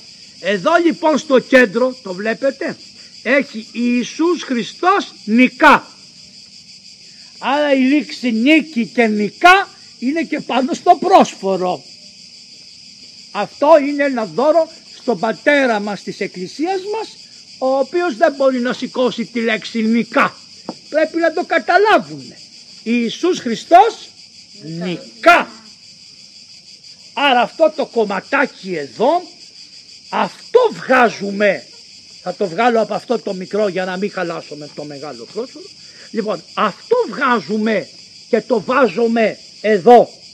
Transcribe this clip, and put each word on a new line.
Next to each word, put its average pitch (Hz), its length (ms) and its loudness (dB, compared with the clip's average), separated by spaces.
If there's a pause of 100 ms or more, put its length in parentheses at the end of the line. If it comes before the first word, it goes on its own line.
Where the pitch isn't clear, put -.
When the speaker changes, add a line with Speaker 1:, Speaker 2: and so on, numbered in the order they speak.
(400)
Speaker 1:
Εδώ 196 300 -2 (140)
λοιπόν 311 340 2
στο 262 200 2
κέντρο, 247 640 2
το 185 120 -10
βλέπετε, 226 640 -4 (460)
έχει 226 500 -2
Ιησούς 240 680 -2
Χριστός 277 720 -2 (120)
νικά. 247 600 4 (1500)
Άρα 285 340 0
η 262 160 2
λέξη 262 440 -2
νίκη 233 540 2
και 233 200 2
νικά 320 640 0 (300)
είναι 294 240 -4
και - 180 -6
πάνω 269 320 -2
στο 349 280 2
πρόσφορο. 190 840 0 (1500)
Αυτό 208 380 -4 (200)
είναι 285 160 -2
ένα 254 200 -2
δώρο 302 460 0 (300)
στον 233 180 -4
πατέρα 233 640 0
μας 202 220 -8
της - 180 -10
Εκκλησίας 269 600 -6 (160)
μας, 440 200 -10 (420)
ο 262 200 0
οποίος 311 380 -4
δεν 214 200 0
μπορεί 269 240 0
να 240 120 -4
σηκώσει 240 520 -4
τη - 160 -8
λέξη 226 420 -4
νικά. 220 540 0 (520)
Πρέπει 311 280 -2
να 330 160 0
το 339 120 -4
καταλάβουνε. 330 920 0 (460)
Ιησούς 240 560 -2
Χριστός 339 720 2 (540)
Speaker 2:
Νικά. 165 220 -10
Speaker 1:
νικά. - 640 0 (1600)
Άρα 247 280 2
αυτό 214 360 0
το 254 100 -4
κομματάκι 202 880 -4
εδώ, 208 480 -2 (840)
αυτό 226 500 0 (140)
βγάζουμε. 202 920 0 (580)
Θα 180 120 -8
το 208 120 -4
βγάλω 226 340 0
από 214 140 -4
αυτό - 240 -4
το 202 160 -8
μικρό 196 340 -4
για 185 160 -4
να 185 120 -6
μην 190 140 -4
χαλάσουμε 160 640 -10
το 151 100 -12
μεγάλο 139 480 -14
πρόσωπο. 277 360 -12 (420)
Λοιπόν, 208 320 -4 (120)
αυτό 202 420 -2 (120)
βγάζουμε 214 800 -2 (400)
και 220 120 0
το 175 200 -2
βάζουμε 226 800 0 (220)
εδώ, 208 500 6 (240)